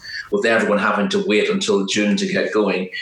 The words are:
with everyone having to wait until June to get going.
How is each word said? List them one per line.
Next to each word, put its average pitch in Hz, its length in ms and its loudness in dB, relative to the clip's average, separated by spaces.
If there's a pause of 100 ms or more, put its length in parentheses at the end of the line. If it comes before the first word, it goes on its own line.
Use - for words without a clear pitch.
(300)
with 104 160 0
everyone 104 320 2
having 101 320 0
to 101 160 0
wait 104 240 2
until 98 380 0
June 104 300 2
to 98 140 -2
get 92 220 -2
going. 95 360 0 (120)